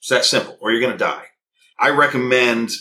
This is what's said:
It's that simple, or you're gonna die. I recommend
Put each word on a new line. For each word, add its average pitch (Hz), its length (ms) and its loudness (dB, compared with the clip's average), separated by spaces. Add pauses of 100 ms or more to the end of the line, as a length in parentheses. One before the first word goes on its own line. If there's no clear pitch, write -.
It's - 100 -8
that 123 160 2
simple, - 340 -2
or - 100 -2
you're 117 120 0
gonna 117 160 -4
die. 87 260 -4 (560)
I 135 80 2
recommend 123 840 2 (100)